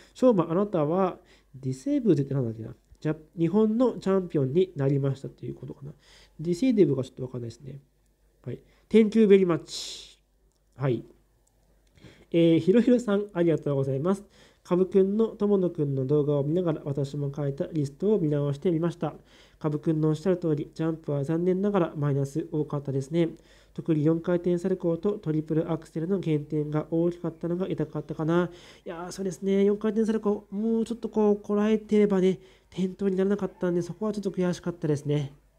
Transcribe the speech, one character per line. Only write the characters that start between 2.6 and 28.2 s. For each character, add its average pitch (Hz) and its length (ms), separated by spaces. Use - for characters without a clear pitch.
な。 120 120
じ 151 80
ゃ、 151 80
日 165 100
本 214 300
の 247 200
チ 190 120
ャ 190 100
ン 175 80
ピ 160 100
オ 135 60
ン 131 80
に 185 240
な 139 100
り 139 120
ま 135 160
し - 80
た - 80
と - 160
い 135 40
う - 40
こ 135 120
と 143 60
か 139 140
な。 156 60
デ 160 120
ィ 175 40
セ 262 140
ー 240 60
ブ 202 100
ル 139 100
が 127 100
ち - 40
ょ - 40
っ - 20
と 135 80
わ 123 80
か 127 80
ん - 20
な 117 60
い 113 40
で - 60
す - 40
ね。 139 200
は 127 80
い。 - 80
Thank 220 280
you 220 80
very 190 200
much。 - 720
は 135 140
い。 113 140
え 165 260
ー、 - 20
ひ 185 140
ろ 226 100
ひ 247 80
ろ 247 100
さ 202 160
ん、 208 160
あ 170 100
り 170 80
が 151 80
と 147 140
う 139 40
ご 135 80
ざ 135 100
い 135 60
ま 185 140
す。 202 100
カ 180 120
ブ 185 100
く 190 160
ん 196 140
の、 226 120
友 202 280
野 180 140
く 156 140
ん 139 100
の 135 100
動 147 200
画 147 140
を 139 40
見 147 120
な 185 80
が 160 120
ら、 - 100
私 143 320
も 143 180
書 143 140
い 139 60
た - 180
リ 151 140
ス 143 60
ト 208 220
を 202 40
見 165 100
直 143 240
し 139 60
て 185 120
み 160 100
ま 170 100
し 160 60
た。 147 180
カ 156 120
ブ 151 80
く 165 140
ん 156 80
の 156 100
お - 20
っ - 20
し 151 120
ゃ 190 40
る 175 60
通 165 180
り、 147 200
ジ 160 80
ャ 160 80
ン 160 60
プ 151 160
は 143 120
残 165 200
念 185 180
な 208 80
が 202 80
ら 165 180
マ 147 140
イ 139 40
ナ 139 120
ス 160 260
多 151 120
か 147 140
っ 143 40
た 139 100
で 135 80
す 135 100
ね。 165 200
特 160 220
に 147 100
四 165 160
回 175 160
転 175 220
サ 185 100
ル 190 80
コ 170 160
ー 165 60
と 202 140
ト 156 200
リ 156 100
プ 156 120
ル 156 160
ア 160 80
ク - 100
セ 165 120
ル 165 80
の 196 100
減 151 260
点 151 260
が 151 200
大 165 200
き 175 80
か 170 100
っ 160 40
た 165 160
の 175 80
が 185 120
痛 151 180
か 151 140
っ - 20
た 156 120
か 160 100